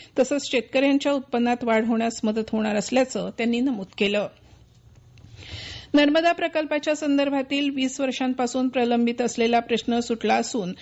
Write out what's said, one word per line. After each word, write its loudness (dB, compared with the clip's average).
तसंच 0
शेतकऱ्यांच्या 2
उत्पन्नात 0
वाढ 2
होण्यास 0
मदत 0
होणार 0
असल्याचं 0
त्यांनी 0
नमूद -2
केलं. 0
नर्मदा 4
प्रकल्पाच्या -2
संदर्भातील 0
वीस -2
वर्षांपासून -2
प्रलंबित 2
असलेला 2
प्रश्न 0
सुटला 0
असून -2